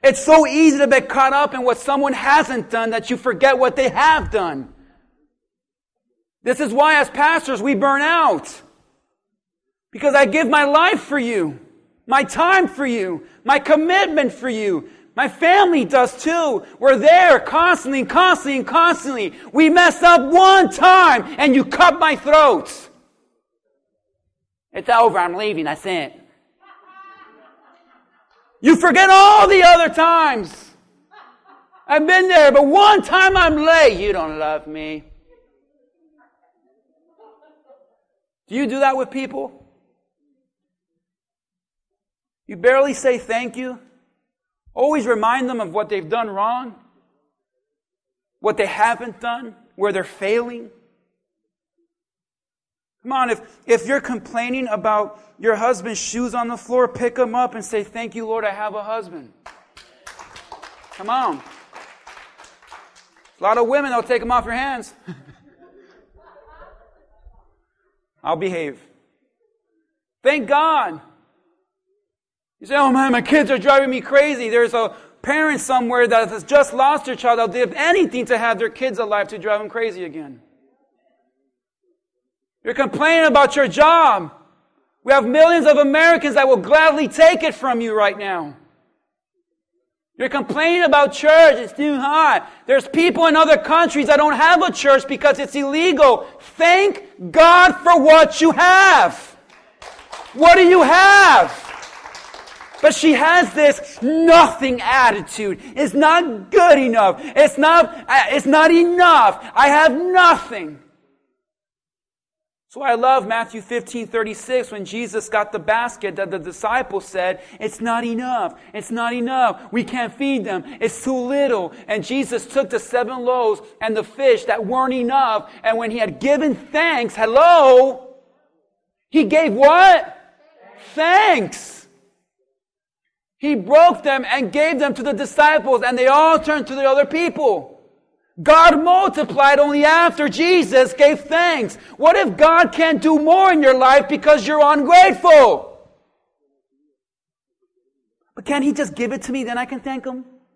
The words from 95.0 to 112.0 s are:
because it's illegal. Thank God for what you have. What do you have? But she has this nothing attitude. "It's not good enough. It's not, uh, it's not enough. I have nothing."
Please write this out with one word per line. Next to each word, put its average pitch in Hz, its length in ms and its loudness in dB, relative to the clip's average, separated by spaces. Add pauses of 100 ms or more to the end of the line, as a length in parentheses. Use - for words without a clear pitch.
because 277 340 -2
it's 277 140 -10
illegal. 285 720 0 (300)
Thank 349 800 -2
God 349 400 6 (100)
for 339 160 4
what 311 400 4
you 320 120 2
have. 349 840 2 (960)
What 330 240 6
do 370 80 4
you 349 200 6
have? 339 880 4 (1120)
But 302 120 4
she 311 200 2
has 320 400 2
this 285 480 0
nothing 311 800 2
attitude. 214 800 -2 (160)
"It's 254 180 -4
not 294 580 0
good 349 260 6
enough. 226 460 0
It's 285 340 0
not, 320 280 4 (240)
uh, 254 220 2
it's 277 140 -4
not 311 260 4
enough. 339 720 4 (140)
I 277 140 4
have 302 240 4
nothing." 320 880 0 (1900)